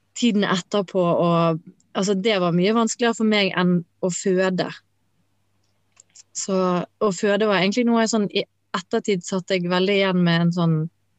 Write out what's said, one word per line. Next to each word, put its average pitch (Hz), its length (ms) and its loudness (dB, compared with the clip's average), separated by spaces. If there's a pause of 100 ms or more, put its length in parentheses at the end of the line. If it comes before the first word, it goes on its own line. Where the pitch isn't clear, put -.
(160)
tiden 208 280 0
etterpå, 185 560 -2
og, 170 640 2 (320)
altså, 202 200 0
det 202 260 0
var 175 120 0
mye 180 240 2
vanskeligere 233 400 0
for 226 80 -2
meg 208 320 2
enn 180 220 2 (260)
å 180 80 -2
føde. 185 560 -2 (1700)
Så 190 220 -2 (420)
å 214 120 2
føde 208 360 0
var 185 140 2
egentlig 208 260 0
noe 233 160 2
jeg 214 80 -2
sånn, 208 160 0
i - 160 -4 (300)
ettertid 202 500 -4
satt 185 240 -6
jeg 185 240 -2
veldig 185 240 2
igjen 190 260 2
med 170 180 4
en 170 120 2
sånn 170 240 2 (420)